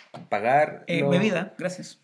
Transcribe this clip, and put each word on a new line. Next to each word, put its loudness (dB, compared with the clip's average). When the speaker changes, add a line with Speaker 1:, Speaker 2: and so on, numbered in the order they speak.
Speaker 1:
pagar 2
Speaker 2:
Eh, 0
Speaker 1:
lo- 2
Speaker 2:
bebida, 2
gracias. -10